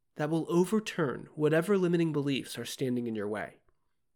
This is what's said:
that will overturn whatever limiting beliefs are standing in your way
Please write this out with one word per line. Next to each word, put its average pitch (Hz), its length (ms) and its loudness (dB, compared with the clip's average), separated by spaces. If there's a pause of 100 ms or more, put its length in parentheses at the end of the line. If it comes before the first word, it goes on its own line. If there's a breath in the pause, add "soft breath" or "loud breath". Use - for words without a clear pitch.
(160)
that 151 140 -2
will 165 180 0
overturn 175 840 0
whatever 160 420 2
limiting 170 360 2
beliefs 139 460 -2
are 117 60 -8
standing 123 420 -2
in 113 100 -4
your 104 100 -2
way 104 280 -6 (600)